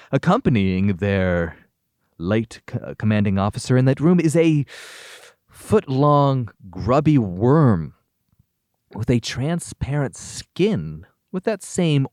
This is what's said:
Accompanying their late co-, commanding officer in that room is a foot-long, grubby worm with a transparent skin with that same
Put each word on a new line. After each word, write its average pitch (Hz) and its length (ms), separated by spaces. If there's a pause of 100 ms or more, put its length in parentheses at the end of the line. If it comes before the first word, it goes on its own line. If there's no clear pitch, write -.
(120)
Accompanying 101 840
their 92 600 (600)
late 107 500
co-, - 300
commanding 104 400
officer 107 380
in 127 100
that 131 140
room 175 200
is 160 160
a 160 300 (840)
foot-long, 139 1000 (200)
grubby 139 480
worm 104 760 (1000)
with 107 160
a 123 100
transparent 143 960
skin 87 920 (260)
with 185 120
that - 200
same 151 500